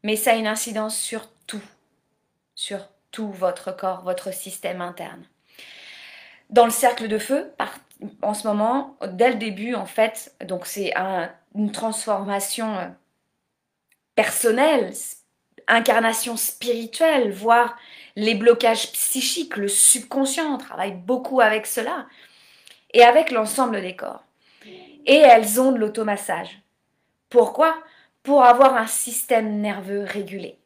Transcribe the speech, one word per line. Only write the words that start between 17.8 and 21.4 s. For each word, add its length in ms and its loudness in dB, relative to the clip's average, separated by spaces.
les 180 0
blocages 560 2
psychiques, 680 -6
le 100 -4
subconscient, 840 0
on 40 -6
travaille 360 -10
beaucoup 460 -4
avec 280 2